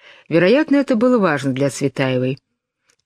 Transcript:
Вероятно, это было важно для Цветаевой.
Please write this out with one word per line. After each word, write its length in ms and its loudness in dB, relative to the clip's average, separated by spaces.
Вероятно, 480 2
это 180 0
было 220 2
важно 360 0
для 160 -2
Цветаевой. 680 -4